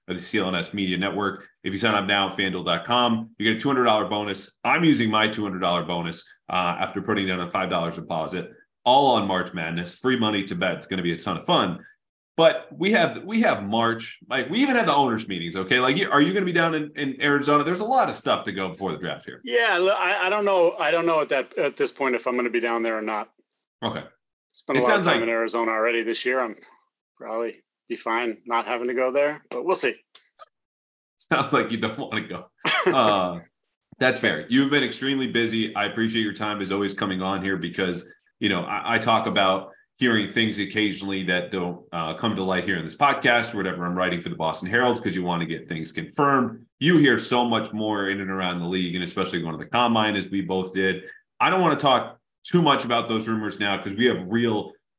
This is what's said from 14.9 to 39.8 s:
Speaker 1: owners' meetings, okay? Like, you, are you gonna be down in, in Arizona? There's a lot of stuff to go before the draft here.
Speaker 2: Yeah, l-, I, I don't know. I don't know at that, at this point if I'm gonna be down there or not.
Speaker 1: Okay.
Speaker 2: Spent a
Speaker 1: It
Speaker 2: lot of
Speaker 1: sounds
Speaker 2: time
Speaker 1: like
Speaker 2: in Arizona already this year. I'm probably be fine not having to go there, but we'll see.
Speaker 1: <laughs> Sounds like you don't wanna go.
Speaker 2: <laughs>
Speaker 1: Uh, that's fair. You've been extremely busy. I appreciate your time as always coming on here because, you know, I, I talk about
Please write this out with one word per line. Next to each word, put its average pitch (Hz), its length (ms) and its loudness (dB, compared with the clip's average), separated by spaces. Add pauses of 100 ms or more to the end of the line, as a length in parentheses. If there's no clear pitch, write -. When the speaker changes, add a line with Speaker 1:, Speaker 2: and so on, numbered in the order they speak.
Speaker 1:
owners' 120 320 2
meetings, 85 300 -6
okay? 95 240 2
Like, 131 160 2
you, 135 120 0
are 143 120 4
you 160 120 4
gonna 190 140 0
be 180 60 0
down 165 200 2
in, 151 220 -4
in 135 260 -6
Arizona? 143 440 2
There's 175 160 -2
a 214 40 -4
lot 247 240 2
of 113 60 -6
stuff - 300 0
to 101 80 -4
go 95 160 -4
before 90 240 -6
the 76 60 -6
draft 76 260 -8
here. 64 180 -16
Speaker 2:
Yeah, 233 320 2
l-, 185 160 2
I, 185 360 0
I - 20 0
don't 208 160 0
know. 185 340 4
I 156 140 2
don't 170 120 2
know 165 160 4
at 147 100 -2
that, 135 280 -2
at 143 180 0
this 139 140 0
point 131 240 -2
if 117 140 -4
I'm 123 80 0
gonna 123 120 0
be 117 120 0
down 117 240 0
there 113 120 -2
or 107 60 -6
not. 107 280 -6 (540)
Speaker 1:
Okay. 92 200 -6 (480)
Speaker 2:
Spent - 260 -4
a - 20 4
Speaker 1:
It 123 40 4
Speaker 2:
lot 123 40 4
of - 60 6
Speaker 1:
sounds 180 120 2
Speaker 2:
time 160 100 4
Speaker 1:
like 117 80 0
Speaker 2:
in 113 40 -2
Arizona 113 440 0
already 113 320 0
this 110 200 -4
year. 127 140 0
I'm 117 160 -2 (640)
probably 113 440 -6 (280)
be 117 80 -6
fine 117 500 -4
not 117 200 -2
having 120 200 -4
to 123 80 -2
go 127 160 0
there, 147 400 0
but 123 140 -6
we'll 180 100 0
see. 127 220 -2 (640)
Speaker 1:
<laughs> - 580 -20
Sounds - 360 -2
like 120 200 2
you 113 60 -4
don't 110 200 -4
wanna 113 220 -6
go. - 300 -12 (180)
Speaker 2:
<laughs> - 180 0
Speaker 1:
Uh, 101 540 2 (580)
that's 127 220 2
fair. 80 280 0
You've 135 220 4
been 143 140 4
extremely 131 420 -2
busy. 113 480 0
I 104 120 0
appreciate 113 360 0
your 104 120 -4
time 104 260 -6
as 95 100 -6
always 98 240 -2
coming 95 260 -2
on 95 220 -2
here 95 140 -2
because, 87 520 -4 (300)
you 107 100 0
know, 90 140 0
I, 107 320 -4
I 113 60 2
talk 110 260 2
about 95 460 0 (260)